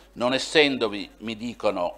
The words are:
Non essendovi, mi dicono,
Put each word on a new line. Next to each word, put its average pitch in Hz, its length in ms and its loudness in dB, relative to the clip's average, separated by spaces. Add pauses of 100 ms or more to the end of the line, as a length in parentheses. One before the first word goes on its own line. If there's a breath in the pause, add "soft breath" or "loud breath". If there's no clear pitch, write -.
(140 loud breath)
Non 123 200 0
essendovi, 127 720 2 (100)
mi 110 200 -8
dicono, 104 600 -2